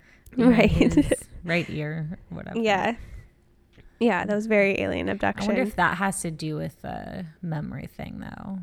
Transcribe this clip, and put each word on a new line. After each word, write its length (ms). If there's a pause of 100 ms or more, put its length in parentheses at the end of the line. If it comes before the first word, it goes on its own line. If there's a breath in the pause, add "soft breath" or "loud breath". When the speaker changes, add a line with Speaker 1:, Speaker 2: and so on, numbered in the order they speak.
Speaker 1:
<laughs> 300
Speaker 2:
behind 240
Speaker 1:
Right. 120
Speaker 2:
his 420 (320)
right 240
ear, 500 (120)
whatever. 280
Speaker 1:
Yeah. 380 (1040 soft breath)
Yeah, 260
that 80
was 120
very 340
alien 280
abduction. 360
Speaker 2:
I 100
wonder 80
if 140
that 220
has 240
to 100
do 240
with 260
the 420 (160)
memory 460
thing, 320
though. 440